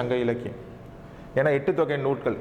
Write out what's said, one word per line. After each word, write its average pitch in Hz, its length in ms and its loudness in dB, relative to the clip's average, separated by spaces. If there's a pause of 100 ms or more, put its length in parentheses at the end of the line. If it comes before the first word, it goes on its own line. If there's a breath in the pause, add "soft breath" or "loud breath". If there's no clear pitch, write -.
சங்க 123 240 2
இலக்கியம். 117 340 0 (800 loud breath)
ஏன்னா 147 180 4
எட்டு 143 220 2
தொகை 147 260 2
நூல்கள், 127 360 2